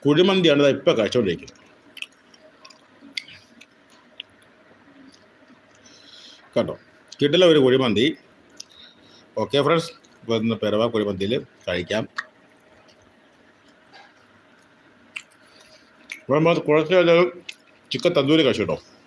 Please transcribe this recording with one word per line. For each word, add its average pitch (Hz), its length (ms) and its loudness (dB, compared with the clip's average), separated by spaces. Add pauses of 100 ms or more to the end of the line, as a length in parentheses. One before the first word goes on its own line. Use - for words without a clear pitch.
കുഴിമന്തിയാണ് 165 580 2
ഇതാ 143 140 4
ഇപ്പോൾ 160 220 0
കഴിച്ചുകൊണ്ടിരിക്കുന്നത്. 101 600 -4 (4000)
കേട്ടോ, 104 200 -2 (460)
കിട്ടില്ല 147 320 2
ഒരു 151 120 4
കുഴിമന്തി. 127 420 2 (1400)
ഓക്കെ 120 240 -2
ഫ്രണ്ട്സ്, 160 240 0 (320)
അപ്പോൾ 113 220 -4
ഇന്ന് 113 200 -2
പിറവ 107 300 -2
കുഴിമന്തിയിൽ 101 400 -4 (340)
കഴിക്കാം. 92 360 -6 (4000)
അപ്പോൾ 131 160 -2
നമ്മൾ 165 280 2
കുറച്ച് 156 300 0
കഴിഞ്ഞാൽ 170 220 4 (720)
ചിക്കൻ 170 260 -2
തന്തൂരി 147 280 2
കഴിച്ചു 107 180 0
കേട്ടോ. 82 120 -4 (300)